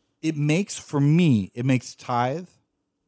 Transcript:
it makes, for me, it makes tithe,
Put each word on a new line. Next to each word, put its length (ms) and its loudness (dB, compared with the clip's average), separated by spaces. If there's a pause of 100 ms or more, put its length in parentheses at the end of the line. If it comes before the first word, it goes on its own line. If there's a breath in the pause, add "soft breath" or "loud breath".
(220)
it 140 -4
makes, 420 -2
for 220 -4
me, 520 2
it 140 -6
makes 300 -2
tithe, 520 -4 (600)